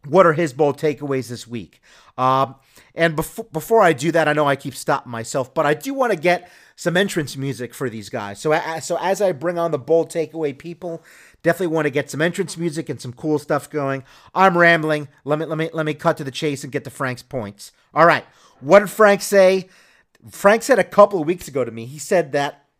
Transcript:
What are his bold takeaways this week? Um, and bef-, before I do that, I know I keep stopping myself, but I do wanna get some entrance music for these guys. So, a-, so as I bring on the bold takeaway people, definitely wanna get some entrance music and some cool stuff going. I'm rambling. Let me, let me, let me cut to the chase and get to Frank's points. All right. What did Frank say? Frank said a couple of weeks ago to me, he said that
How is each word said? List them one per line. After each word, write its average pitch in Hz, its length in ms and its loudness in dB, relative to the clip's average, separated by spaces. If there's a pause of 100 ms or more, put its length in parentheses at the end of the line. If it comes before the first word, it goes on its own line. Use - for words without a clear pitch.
What 175 180 6
are 139 60 4
his 156 200 -2
bold 143 260 0
takeaways 135 500 -4
this 120 180 -12
week? 113 340 -14 (380)
Um, 131 380 0 (380)
and 165 220 0
bef-, - 360 -8
before 214 300 2
I 170 100 6
do 143 200 -2
that, 160 140 2
I 151 60 0
know 147 160 2
I 139 80 0
keep 135 180 -12
stopping 135 380 -4
myself, 120 420 -6
but 156 100 0
I 147 100 2
do 269 200 -8
wanna 247 220 0
get 175 340 -2 (240)
some 170 220 -4
entrance 180 400 -2
music 127 380 -8
for 131 140 -6
these 107 200 -10
guys. 104 320 -10
So, 156 120 0
a-, 160 280 -2
so 170 200 -4
as 185 220 -2
I 185 100 0
bring 170 260 -6
on 170 120 -2
the 147 80 -4
bold 160 320 0
takeaway 156 460 -6
people, 165 480 -14 (380)
definitely 165 260 0
wanna 156 220 0
get 139 200 -4
some 135 100 -8
entrance 175 360 -2
music 160 320 -6
and 131 120 -8
some 127 120 -12
cool 151 260 -2
stuff 143 320 -4
going. 135 320 -4 (320)
I'm 180 240 4
rambling. 156 500 4 (160)
Let 151 140 -2
me, 156 80 -6
let 156 100 -6
me, 160 160 -4
let 156 140 -4
me 151 80 -4
cut 151 220 0
to 151 80 -10
the 135 80 -8
chase 151 320 -4
and 127 80 -12
get 139 120 -4
to 135 60 -12
Frank's 127 320 -6
points. 104 480 -10 (240)
All 156 120 6
right. 147 180 4 (360)
What 165 200 8
did 196 100 -6
Frank 202 320 4
say? 190 460 4 (600)
Frank 214 360 2
said 233 160 4
a 175 40 2
couple 202 360 6
of 147 60 -4
weeks 170 200 -4
ago 131 180 -4
to 117 60 -6
me, 113 160 -12
he 143 120 -16
said 160 340 0
that 139 340 -4 (140)